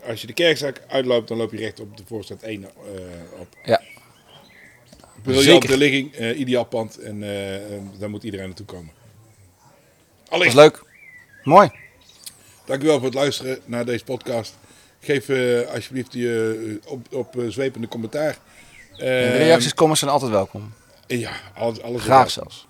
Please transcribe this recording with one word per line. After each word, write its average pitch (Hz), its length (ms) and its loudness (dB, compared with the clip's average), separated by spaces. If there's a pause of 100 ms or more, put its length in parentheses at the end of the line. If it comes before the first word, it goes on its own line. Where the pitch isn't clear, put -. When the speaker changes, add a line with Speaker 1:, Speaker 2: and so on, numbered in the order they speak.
Speaker 1:
Als 113 140 -10
je 113 60 -14
de 117 60 -14
kerkzaak 151 540 0
uitloopt, 123 400 0
dan 113 100 -6
loop 113 140 -4
je 110 60 -10
recht 107 220 -8
op 104 180 -16
de 104 100 -20
Voorstraat 104 340 -12
één, 110 220 -12
eh, 95 60 -20 (720)
op. 87 80 -18 (160)
Speaker 2:
Ja. - 180 2 (1400)
Speaker 1:
Briljante 135 280 4
Speaker 2:
Zeker. 135 260 6
Speaker 1:
ligging, 139 380 2
eh, 117 240 -4
ideaal 123 260 0
pand 110 340 -8
en, 107 240 -12
eh, 98 320 -6
eh, 101 60 -10 (380)
daar 104 100 -8
moet 104 140 -10
iedereen 98 220 -8
naartoe 95 200 -14
komen. 87 260 -18 (1300)
Speaker 2:
Dat - 100 -10
Speaker 1:
Allicht. 170 160 2
Speaker 2:
is 117 60 2
leuk. 151 280 8 (600)
Mooi. 170 260 8 (960)
Speaker 1:
Dankjewel 143 320 0
voor 123 80 -2
het 127 80 -2
luisteren 135 520 -4
naar 120 200 -6
deze 120 180 -6
podcast. 120 520 -8 (440)
Geef, 143 300 -4
eh, 123 440 0
alsjeblieft 123 400 -8
je, 113 720 -4
eh, 156 60 -16
op, 127 220 -14
op, 127 260 -8
eh, 120 80 -4
zwepende 117 400 -6
commentaar. 127 500 -6 (600)
Speaker 2:
En 127 300 0
Speaker 1:
Ehm, 123 100 2
Speaker 2:
reacties, 147 360 4
comments 156 260 4
zijn 139 120 0
altijd 139 200 0
welkom. 104 420 -2 (340)
Speaker 1:
ja, 113 240 -6 (240)
alles, 117 260 -4
alles 117 200 -8
Speaker 2:
Graag 123 140 4
Speaker 1:
welkom. 127 160 8
Speaker 2:
zelfs. - 380 -12